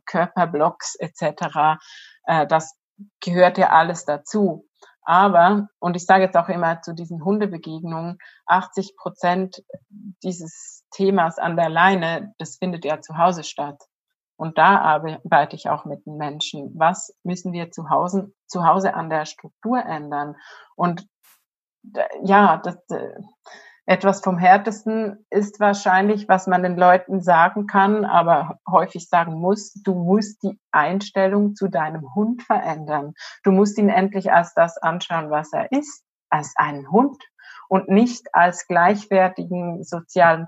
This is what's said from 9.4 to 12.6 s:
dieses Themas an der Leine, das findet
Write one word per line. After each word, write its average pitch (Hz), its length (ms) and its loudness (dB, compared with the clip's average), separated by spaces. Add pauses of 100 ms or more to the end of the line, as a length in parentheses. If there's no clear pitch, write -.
dieses 175 680 -12
Themas 190 460 0
an 165 180 -4
der 170 120 0
Leine, 165 720 0
das - 180 -14
findet 175 280 -6